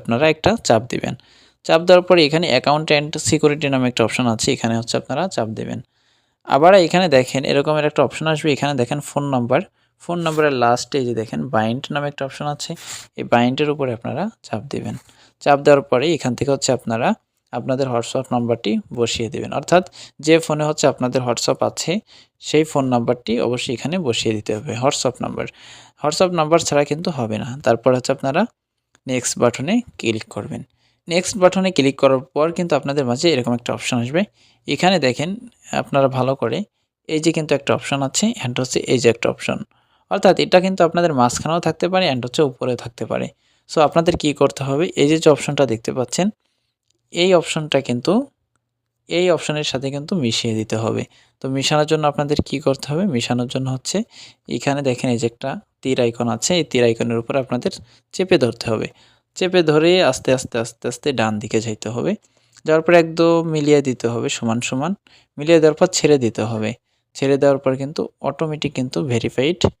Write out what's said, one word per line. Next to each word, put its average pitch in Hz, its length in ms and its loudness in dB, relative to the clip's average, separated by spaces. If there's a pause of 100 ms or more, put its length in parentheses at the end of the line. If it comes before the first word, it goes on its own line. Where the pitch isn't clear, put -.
আপনারা 117 240 0 (100)
একটা - 160 0 (180)
চাপ 113 140 4 (100)
দিবেন। 127 220 -6 (520)
চাপ 165 200 4
দেওয়ার 180 220 8
পরে 180 200 6
এখানে 160 180 0 (120)
account 147 300 0 (100)
and 147 140 -4 (160)
security 147 460 2
নামে 127 160 2
একটা 120 160 0
অপশন 123 280 -2
আছে, - 220 -2
এখানে 113 240 -2
হচ্ছে 113 200 -6
আপনারা 135 220 -6 (120)
চাপ 117 140 -2 (100)
দিবেন। 120 200 -8 (760)
আবার 160 180 8 (140)
এখানে 180 200 2 (100)
দেখেন 131 340 2
এরকমের 147 400 0
একটা - 160 0
অপশন - 260 -8
আসবে, 151 240 -2
এখানে 143 240 -2
দেখেন - 180 -2 (100)
ফোন 143 160 -4 (100)
নাম্বার, 127 260 0 (440)
ফোন 175 220 -6
নাম্বারের 151 360 2
লাস্টে 120 380 2
এই 127 80 -2
যে 120 120 -4
দেখেন 131 200 -6 (140)
বাইন্ড 110 280 0 (120)
নামে 143 180 0
একটা - 160 -12
অপশন 147 260 -10
আছে, - 160 -10 (480)
এই 135 140 -6
বাইন্ডের 131 420 2
উপরে 139 240 -2
আপনারা 120 240 -6 (240)
চাপ 110 160 -8 (100)
দিবেন। 120 240 -8 (460)
চাপ 143 220 4
দেওয়ার 143 260 6
পরে 123 160 2 (100)
এখান 131 220 -2
থেকে 139 160 -2
হচ্ছে 135 240 -2
আপনারা 117 300 -2 (500)
আপনাদের 131 360 -2
WhatsApp 123 400 -2
নাম্বারটি 120 380 -2 (260)
বসিয়ে 117 360 -2
দিবেন। 113 240 -8
অর্থাৎ 175 260 2 (420)
যে 160 80 6 (100)
ফোনে 151 240 -2
হচ্ছে 151 240 0
আপনাদের 127 340 -2
WhatsApp 123 320 -2 (120)
আছে - 220 -6 (560)
সেই 156 220 4
ফোন 139 140 0 (100)
নাম্বারটি 120 380 -2 (140)
অবশ্যই 120 300 -4
এখানে 151 200 -4 (120)
বসিয়ে 113 300 -2
দিতে 107 180 -6
হবে 107 160 -8 (100)
WhatsApp 131 420 0
নাম্বার। 123 220 -6 (560)
WhatsApp 170 380 0
নাম্বার 156 180 2 (100)
ছাড়া 147 220 2
কিন্তু 165 180 -4 (100)
হবে 110 240 -2
না। - 60 -8 (180)
তারপর 117 300 2
হচ্ছে 127 200 -2
আপনারা 139 260 -2 (680)
নেক্সট 127 320 -4
বাটনে 127 320 0 (240)
ক্লিক 110 280 -2 (100)
করবেন। 120 260 -8 (500)
নেক্সট 180 300 -2
বাটনে 185 340 4
ক্লিক 135 260 2
করার 135 200 4 (120)
পর 151 120 2 (120)
কিন্তু 170 200 -2
আপনাদের 143 320 -2
মাঝে 139 240 0
এরকম 120 240 0
একটা - 180 -8
অপশন - 280 -4
আসবে। 147 180 -2 (520)
এখানে 185 220 2 (100)
দেখেন 139 240 -2 (500)
আপনারা 135 280 2 (100)
ভালো 127 140 0 (100)
করে 127 160 -2 (560)
এই 156 100 0
যে 165 120 4
কিন্তু 156 220 -2
একটা - 200 -4
অপশন - 200 -4 (100)
আছে - 180 -2 (180)
and 123 160 -6
হচ্ছে - 180 -4 (140)
এই 131 100 4
যে 120 120 4
একটা - 200 -2
অপশন, - 240 -6 (560)
অর্থাৎ 196 200 4 (100)
এটা 180 220 4
কিন্তু 190 220 -2
আপনাদের 170 320 0
মাঝখানেও 147 460 0
থাকতে 170 260 0
পারে 185 200 2
and 127 140 -4
হচ্ছে 123 240 0
উপরেও 127 340 -4
থাকতে - 260 -10
পারে। 127 160 -4 (460)
So - 60 0 (100)
আপনাদের 165 340 2
কি 151 80 0 (100)
করতে 139 280 2
হবে, 143 160 0 (160)
এই 143 100 4
যে, 160 120 4
যে - 120 6
অপশনটা 143 380 0
দেখতে 113 260 -4
পাচ্ছেন 170 300 -2 (840)
এই 175 180 2 (100)
অপশনটা 156 380 -2 (100)
কিন্তু 123 240 0 (1080)
এই 180 80 2 (100)
অপশনের 151 360 -4
সাথে 135 220 -4
কিন্তু 143 180 -8 (100)
মিশিয়ে 113 380 -2
দিতে 110 240 -4
হবে। 113 180 -2 (380)
তো - 40 -8 (120)
মিশানোর 151 360 0
জন্য 156 200 0
আপনাদের 147 260 -2 (100)
কি 143 80 -4 (100)
করতে 135 240 0
হবে, 160 140 -2 (100)
মিশানোর 120 400 -2
জন্য 131 120 -4 (100)
হচ্ছে - 220 -6 (580)
এখানে 139 320 -2
দেখেন 123 260 -2
এই 113 80 -2
যে 117 100 0
একটা - 180 -8 (320)
তীর 131 220 0
আইকন 117 320 -2
আছে, - 240 -2
এই 151 100 -2
তীর 123 180 2
আইকনের 117 340 0
উপর 139 200 -6
আপনাদের 127 300 -4 (420)
চেপে 185 300 2
ধরতে - 280 -2
হবে। 110 140 -2 (520)
চেপে 180 220 2 (100)
ধরে 156 200 4 (200)
আস্তে, - 280 -2
আস্তে, - 260 -10
আস্তে, - 260 -12
আস্তে - 180 -6 (120)
ডান 110 120 2 (100)
দিকে 107 240 -2
যাইতে 107 280 -8
হবে। 143 180 -2 (540)
যাওয়ার 156 180 4
পর 175 80 2 (100)
একদম 165 340 2 (180)
মিলিয়ে 147 340 4
দিতে 120 240 -2
হবে 120 160 -4 (100)
সমান 117 200 -2 (100)
সমান, 139 240 -4 (460)
মিলিয়ে 160 240 4
দেওয়ার 151 180 4
পর 180 160 4
ছেড়ে 147 280 4
দিতে 107 260 -2
হবে। 110 200 -4 (460)
ছেড়ে 139 260 2
দেওয়ার 139 220 4
পর 135 80 2 (100)
কিন্তু 143 200 -6 (260)
অটোমেটিক 151 500 -4
কিন্তু 131 200 -4 (120)
ভেরিফাইড 127 500 -2 (200)